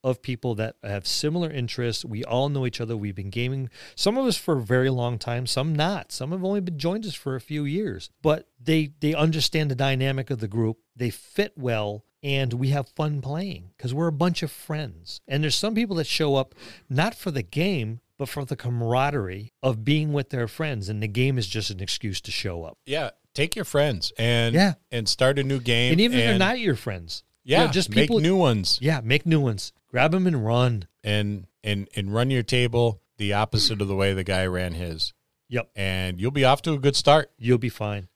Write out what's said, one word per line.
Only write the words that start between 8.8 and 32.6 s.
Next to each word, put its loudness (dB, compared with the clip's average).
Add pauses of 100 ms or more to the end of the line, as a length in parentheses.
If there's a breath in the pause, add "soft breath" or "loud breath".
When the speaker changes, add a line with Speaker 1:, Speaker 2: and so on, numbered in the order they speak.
Speaker 1:
they 2
understand 2
the 0
dynamic 0
of -2
the -4
group. 0 (160)
They -4
fit -4
well, -4 (180)
and 0
we 0
have 0
fun -2
playing -8
'cause -6
we're 0
a 0
bunch 0
of -6
friends. -10
And 0
there's 0
some -2
people 0
that -2
show 0
up -2 (340 loud breath)
not 0
for -6
the -2
game, -2 (180)
but -6
for -6
the -6
camaraderie -2 (100)
of 0
being 2
with -2
their -2
friends. -6
And -4
the -2
game 2
is 0
just -4
an -8
excuse -4
to -14
show -6
up. -16
Speaker 2:
Yeah. -4 (240)
Take 0
your -4
friends 0
and, 2
Speaker 1:
Yeah. 4 (160)
Speaker 2:
and -4
start 4
a 0
new 0
game. 4
Speaker 1:
And 4
even 4
if 4
they're 4
Speaker 2:
And 4
Speaker 1:
not 2
your 2
friends. -10 (220)
Speaker 2:
Yeah, 4
Speaker 1:
you 6
know, 0
just 0
Speaker 2:
make 6
Speaker 1:
people 4
Speaker 2:
new 4
ones. 4
Speaker 1:
Yeah, 2
make 2
new 4
ones. -2 (160)
Grab 2
'em 2
and 2
run. 2 (180)
Speaker 2:
And, 0 (160)
and, -2
and -4
run 2
your 0
table 2 (160)